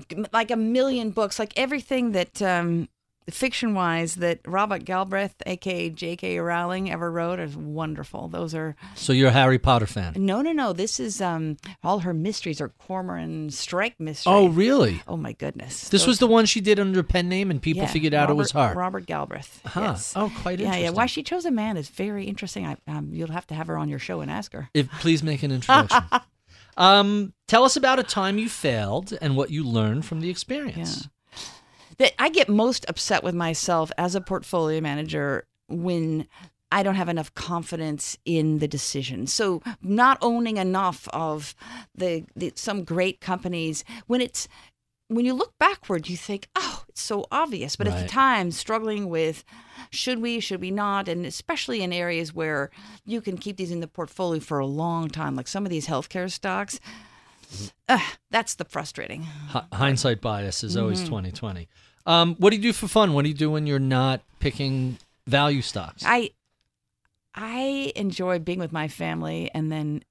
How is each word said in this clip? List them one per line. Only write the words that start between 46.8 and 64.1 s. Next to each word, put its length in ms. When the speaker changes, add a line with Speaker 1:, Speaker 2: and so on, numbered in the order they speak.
Speaker 1:
it's 100
so 320
obvious." 440
But 100
at 80
the 80
Speaker 2:
Right. 80
Speaker 1:
time, 400
struggling 580
with, 360
"Should 280
we, 200
should 220
we 100
not?" 360
And 200
especially 560
in 100
areas 400
where 380
you 160
can 160
keep 200
these 120
in 120
the 60
portfolio 520
for 180
a 80
long 440
time, 260
like 120
some 160
of 60
these 160
healthcare 460
stocks. 480
Uh, 120
that's 240
the 100
frustrating 560
Speaker 2:
Hi-, 220
hindsight 500
bias 420
is 120
always 260
Speaker 1:
Mm-hmm. 80
Speaker 2:
twenty 220
twenty. 360
Um, 320
what 100
do 60
you 80
do 100
for 140
fun? 260
What 120
do 40
you 60
do 160
when 160
you're 100
not 440